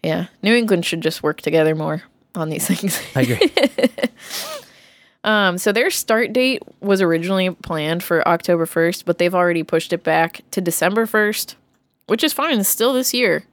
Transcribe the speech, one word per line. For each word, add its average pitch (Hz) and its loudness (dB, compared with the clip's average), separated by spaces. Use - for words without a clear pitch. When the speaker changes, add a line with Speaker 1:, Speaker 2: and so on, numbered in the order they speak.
Speaker 1:
Yeah. 165 -2
New 214 2
England 220 2
should 165 -4
just 160 -4
work 151 -2
together 156 2
more 156 -4
on 160 -4
these - -6
things. 190 -2
Speaker 2:
I 135 2
agree. 123 2
Speaker 1:
<laughs> - 4
Um, 202 2
so 214 2
their 254 2
start 220 0
date 254 0
was 196 2
originally 180 2
planned 165 -4
for - 0
October 170 2
first, 170 -2
but 175 -2
they've 175 2
already 175 2
pushed 165 -2
it 160 -4
back 165 0
to 196 -4
December 185 0
first, 214 -2
which 226 0
is 311 0
fine. 285 0
It's 196 0
still 240 2
this 254 0
year. 233 2